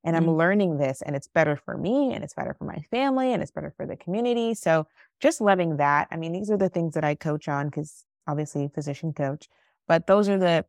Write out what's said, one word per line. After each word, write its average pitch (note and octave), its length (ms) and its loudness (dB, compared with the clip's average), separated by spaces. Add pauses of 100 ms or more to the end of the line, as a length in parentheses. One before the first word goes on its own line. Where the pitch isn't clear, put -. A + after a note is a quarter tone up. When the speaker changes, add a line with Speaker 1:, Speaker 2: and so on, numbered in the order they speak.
Speaker 1:
And E3 120 2
I'm E3 100 4
Speaker 2:
Mm. E3 100 4
Speaker 1:
learning F3 420 2
this, C3+ 240 -2
and C#3+ 140 -6
it's - 120 -8
better D3+ 280 2
for - 200 -10
me, B3 380 0
and - 100 -8
it's - 100 -14
better - 200 -6
for - 100 -12
my - 140 -10 (120)
family, C4 420 0
and G#3 100 -2
it's D#3 100 -10
better D3 240 -10
for D3+ 100 -8
the - 100 -8
community." A#3 580 -2
So D#3+ 320 0 (340)
just D#4 200 2
loving F3+ 380 2
that. C#3+ 320 2
I - 60 -8
mean, E3 160 -6
these G3+ 180 -6
are G#3+ 80 2
the F#3+ 120 2
things E3+ 240 -2
that D3+ 100 -2
I D3 120 2
coach D3+ 320 -4
on, C#3+ 220 -2
'cause - 340 -10 (220)
obviously D3 420 -4
physician D3 440 -6
coach, C#3+ 360 -4 (400)
but - 180 4
those G3+ 220 4
are G3 100 2
the E3+ 300 2